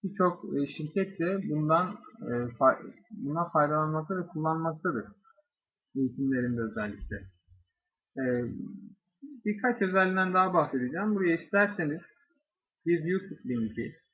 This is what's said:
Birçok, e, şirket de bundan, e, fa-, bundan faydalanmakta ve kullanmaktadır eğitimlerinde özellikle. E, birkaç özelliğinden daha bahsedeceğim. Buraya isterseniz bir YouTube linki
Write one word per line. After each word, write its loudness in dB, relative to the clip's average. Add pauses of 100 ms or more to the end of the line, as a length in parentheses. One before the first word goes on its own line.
Birçok, 2
e, -2
şirket -4
de 0 (100)
bundan, 2 (220)
e, -6 (260)
fa-, 4 (180)
bundan -2
faydalanmakta 2
ve -4
kullanmaktadır -2 (920)
eğitimlerinde 0
özellikle. -4 (1000)
E, -2 (1200)
birkaç 0
özelliğinden 2
daha 4
bahsedeceğim. 0
Buraya 2
isterseniz 0 (880)
bir 4
YouTube -2
linki -2 (220)